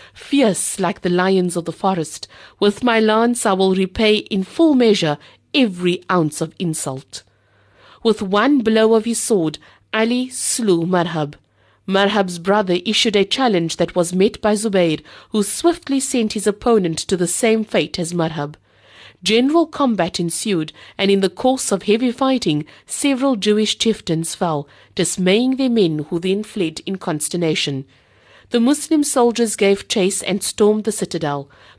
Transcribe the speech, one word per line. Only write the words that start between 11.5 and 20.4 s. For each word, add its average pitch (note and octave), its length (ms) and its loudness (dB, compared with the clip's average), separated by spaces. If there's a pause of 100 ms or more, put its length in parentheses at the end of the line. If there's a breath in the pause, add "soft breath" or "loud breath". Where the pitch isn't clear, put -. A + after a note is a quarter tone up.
Marhab's G3 520 0
brother F#3+ 480 0
issued G#3+ 300 0
a G3 100 4 (100)
challenge F#3+ 400 0
that E3+ 180 -2
was F3 200 0
met F#3+ 260 2
by G#3+ 140 0
Zubayr, F#3+ 480 0 (300 loud breath)
who G#3+ 100 2
swiftly C#4 580 -2
sent A#3 320 -2
his G#3 140 -4
opponent G3+ 540 0
to - 180 -2
the F3 240 0
same A3 220 2
fate E3+ 340 -2
as E3+ 160 -6
Marhab. D#3 400 -4 (680 loud breath)
General C4 440 2
combat G#3 520 -2
ensued, E3+ 540 -4 (240 loud breath)